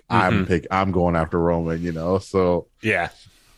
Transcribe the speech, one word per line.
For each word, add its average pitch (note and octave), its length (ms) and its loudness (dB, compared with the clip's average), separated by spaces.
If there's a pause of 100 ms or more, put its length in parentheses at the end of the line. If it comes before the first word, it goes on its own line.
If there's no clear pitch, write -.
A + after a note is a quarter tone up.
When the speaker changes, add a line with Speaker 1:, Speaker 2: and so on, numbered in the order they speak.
Speaker 1:
I'm F#2 260 2
Speaker 2:
Mm-hmm. F#2 100 2
Speaker 1:
pick-, F2+ 260 -2
I'm F#2+ 220 0
going F2 240 2
after E2 240 0
Roman," E2+ 420 0
you E2+ 100 -4
know? E2+ 280 -2
So F2+ 480 0 (160)
Speaker 2:
Yeah. F#2 260 0 (480)